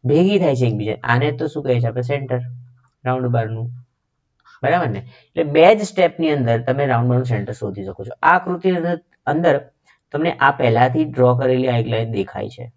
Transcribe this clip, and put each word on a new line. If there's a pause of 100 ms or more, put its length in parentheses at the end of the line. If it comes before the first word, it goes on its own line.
ભેગી
થાય
છે
એકબીજા, (100)
આને
તો
શું
કહે
છે
આપણે?
સેન્ટર (640)
રાઉન્ડ
બારનું. (920)
બરાબર
ને?
એટલે
બે
જ
સ્ટેપની
અંદર
તમે
રાઉન્ડ
બારનું
સેન્ટર
શોધી
શકો
છો. (100)
આ
આકૃતિની
અંદર, (260)
અંદર (420)
તમને
આ
પહેલાથી
ડ્રો
કરેલી
આ
એક
લાઈન
દેખાય
છે.